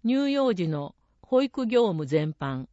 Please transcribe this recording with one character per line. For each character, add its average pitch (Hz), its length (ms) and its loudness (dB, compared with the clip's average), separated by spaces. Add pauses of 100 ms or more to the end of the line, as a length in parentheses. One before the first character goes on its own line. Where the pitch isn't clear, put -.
乳 269 260 2
幼 269 240 2
児 175 140 -2
の 147 260 -6 (260)
保 254 220 2
育 254 240 -4
業 240 200 4
務 160 200 -2
全 151 260 0
般。 135 400 -8